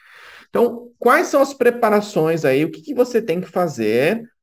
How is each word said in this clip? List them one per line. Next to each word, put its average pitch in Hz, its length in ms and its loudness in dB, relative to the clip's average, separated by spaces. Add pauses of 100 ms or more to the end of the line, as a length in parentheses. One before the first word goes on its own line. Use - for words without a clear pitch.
(480)
Então, 233 400 -2 (100)
quais 285 300 2
são 285 120 2
as 269 140 -2
preparações 208 880 0
aí? 139 200 2
O 160 60 -4
que - 100 -16
que 285 140 -10
você 240 260 0
tem 170 200 -4
que 180 80 -8
fazer 143 720 0 (200)